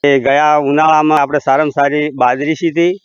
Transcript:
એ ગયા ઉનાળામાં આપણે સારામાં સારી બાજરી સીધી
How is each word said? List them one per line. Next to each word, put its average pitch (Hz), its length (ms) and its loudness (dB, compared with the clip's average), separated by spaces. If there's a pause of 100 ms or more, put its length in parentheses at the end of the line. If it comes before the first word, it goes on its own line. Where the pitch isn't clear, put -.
એ 139 160 2
ગયા 143 360 2
ઉનાળામાં 156 640 2
આપણે 143 200 -2
સારામાં 143 320 0
સારી 143 380 -2
બાજરી 135 460 -2
સીધી 170 380 -2 (120)